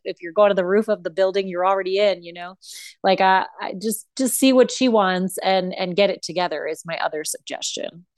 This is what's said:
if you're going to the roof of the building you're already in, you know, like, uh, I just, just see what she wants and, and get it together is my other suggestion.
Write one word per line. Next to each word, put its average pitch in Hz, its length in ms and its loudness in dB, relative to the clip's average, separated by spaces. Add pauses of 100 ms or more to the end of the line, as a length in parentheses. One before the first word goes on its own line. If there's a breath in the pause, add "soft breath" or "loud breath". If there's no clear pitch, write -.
if 190 160 -8
you're 170 120 -12
going 208 160 6
to 196 60 0
the 185 100 0
roof 208 220 2
of 202 160 -2
the 180 80 -4
building 190 380 0
you're 180 180 -2
already 190 320 0
in, 190 240 0
you 170 100 -18
know, 175 220 -16 (480 loud breath)
like, 190 180 2
uh, 190 240 4 (160)
I - 180 -8
just, 214 280 -6 (100)
just 262 220 -2
see 269 140 6
what 247 180 6
she 254 160 0
wants 185 560 2
and, 185 340 0
and 180 180 -4
get 196 140 4
it - 140 -6
together 160 420 -4
is 156 200 -8
my 165 120 -8
other 156 280 -4
suggestion. - 800 -10 (120)